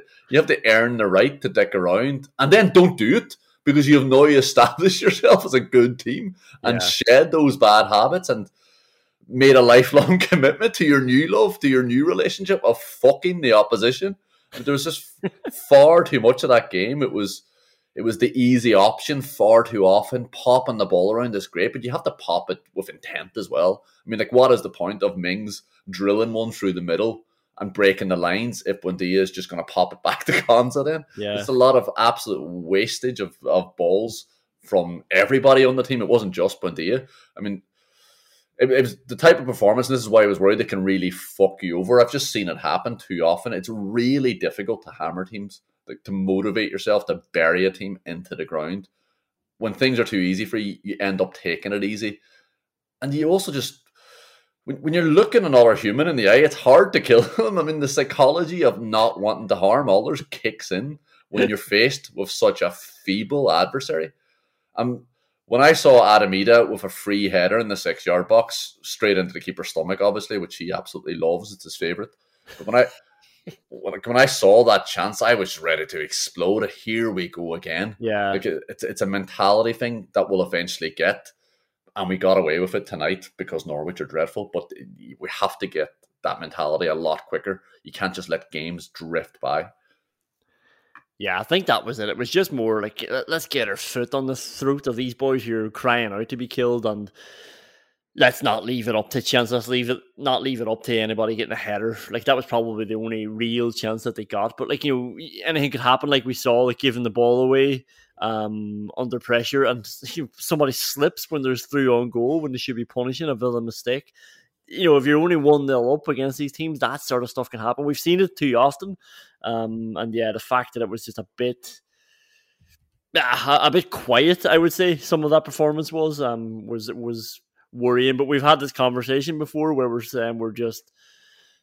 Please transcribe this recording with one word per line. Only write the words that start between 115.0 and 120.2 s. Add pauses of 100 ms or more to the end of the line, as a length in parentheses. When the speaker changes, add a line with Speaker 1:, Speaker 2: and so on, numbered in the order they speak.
Speaker 2:
you're
only
one
nil
up
against
these
teams,
that
sort
of
stuff
can
happen.
We've
seen
it
too
often. (460)
Um,
and
yeah,